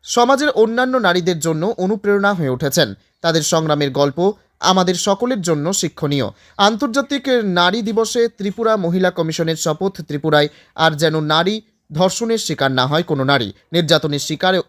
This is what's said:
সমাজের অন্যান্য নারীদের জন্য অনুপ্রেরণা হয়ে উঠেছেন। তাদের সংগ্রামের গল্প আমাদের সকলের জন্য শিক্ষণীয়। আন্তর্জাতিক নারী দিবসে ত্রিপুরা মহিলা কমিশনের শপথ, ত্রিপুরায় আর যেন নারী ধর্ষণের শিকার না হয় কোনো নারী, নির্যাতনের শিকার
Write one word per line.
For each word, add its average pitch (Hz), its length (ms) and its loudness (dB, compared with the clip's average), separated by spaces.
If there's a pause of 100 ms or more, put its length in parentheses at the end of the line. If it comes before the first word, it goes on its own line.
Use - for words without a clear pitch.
সমাজের 262 460 2
অন্যান্য 247 480 2
নারীদের 180 420 0
জন্য 160 380 -2
অনুপ্রেরণা 202 560 0
হয়ে 165 160 -2
উঠেছেন। 131 440 0 (280)
তাদের 165 200 2
সংগ্রামের 151 500 0
গল্প 143 420 0 (260)
আমাদের 185 360 2
সকলের 208 460 -2
জন্য 160 320 -2
শিক্ষণীয়। 143 520 -2 (320)
আন্তর্জাতিক 233 680 0 (200)
নারী 180 380 2
দিবসে 226 460 0
ত্রিপুরা 220 500 -2
মহিলা 180 340 0
কমিশনের 160 440 -2
শপথ, 170 460 -4
ত্রিপুরায় 147 460 0 (280)
আর 160 160 2
যেন 156 300 0
নারী 170 400 0 (320)
ধর্ষণের 190 440 0
শিকার 139 340 -2
না 131 160 0
হয় 147 160 0
কোনো 135 200 -2
নারী, 131 300 0 (180)
নির্যাতনের 156 480 0
শিকার 180 500 0